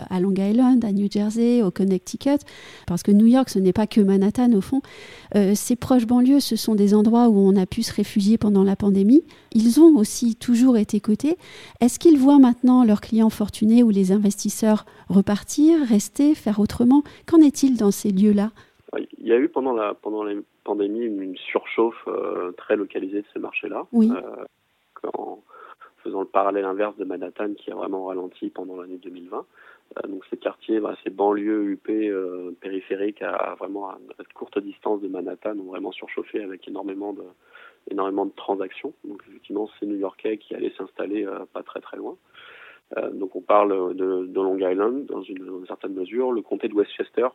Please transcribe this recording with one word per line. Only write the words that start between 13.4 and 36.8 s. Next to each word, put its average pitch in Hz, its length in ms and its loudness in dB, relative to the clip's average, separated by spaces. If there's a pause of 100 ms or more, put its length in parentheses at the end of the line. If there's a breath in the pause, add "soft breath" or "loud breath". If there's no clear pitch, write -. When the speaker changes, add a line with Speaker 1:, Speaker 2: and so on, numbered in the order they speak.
Speaker 1:
ou 226 80 4
les 190 220 2
investisseurs 214 720 0 (240 soft breath)
repartir, 247 800 2
rester, 285 480 2
faire 214 260 -2
autrement ? 247 420 2 (240 loud breath)
Qu'en 339 120 4
est-il 269 400 4
dans 208 120 2
ces 208 200 -2
lieux-là ? 202 420 2 (680 soft breath)
Speaker 2:
Il - 80 -14
y 113 60 0
a 117 60 6
eu 139 120 0
pendant 131 240 -2
la, 104 180 -2
pendant 107 320 -8
la 104 80 -6 (320)
pandémie 104 400 -4
une, 104 160 -6
une 95 160 -12
surchauffe, - 720 -4
euh, 92 460 -8
très - 220 -6
localisée 98 460 -6
de 107 140 -12
ces - 40 -12
marchés-là. 104 540 -10
Speaker 1:
Oui. 226 180 2
Speaker 2:
Euh, - 1040 -14
en 104 300 -12 (560 loud breath)
faisant 98 220 -10
le 95 60 -8
parallèle 98 380 -2
inverse 101 320 -6
de 101 80 -10
Manhattan 92 500 -10
qui - 160 -16
a 101 40 -12
vraiment 95 320 -10
ralenti 92 420 -10
pendant 92 320 -14
l'année 90 180 -16
deux 90 120 -20
mille 87 180 -18
vingt. 117 160 -14 (540 soft breath)
Euh, - 100 -10
donc - 220 -14
ces - 80 -10
quartiers, 110 400 -6
voilà, 95 260 -6
ces 107 60 -10
banlieues 104 540 -2
U 98 120 -6
P, 110 320 -6
euh, 90 520 -8
périphériques 98 600 -8
à, 92 140 -8
à 95 220 -6
vraiment 98 340 -12
à, - 80 -18 (200)
à 90 140 -20
courte - 280 -12
distance 101 420 -8
de 98 60 -8
Manhattan 92 500 -10
ont 95 60 -14
vraiment 92 280 -12
surchauffé - 500 -12
avec 95 240 -16
énormément 98 460 -10